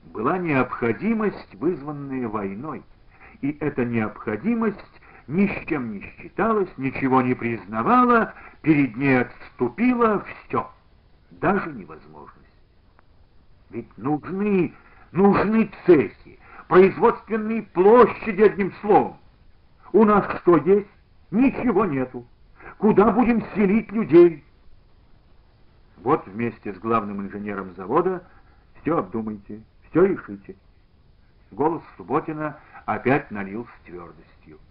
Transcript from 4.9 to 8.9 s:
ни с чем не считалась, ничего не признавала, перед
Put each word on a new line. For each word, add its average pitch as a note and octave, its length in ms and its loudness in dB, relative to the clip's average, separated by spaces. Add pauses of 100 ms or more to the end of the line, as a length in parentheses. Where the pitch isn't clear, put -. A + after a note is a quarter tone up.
ни F#3 200 0
с - 200 -6
чем B2+ 260 -6
не G2 80 -12
считалась, - 760 -4
ничего C3 460 0
не B2 120 0
признавала, A#2+ 1000 0 (280)
перед C#3+ 340 2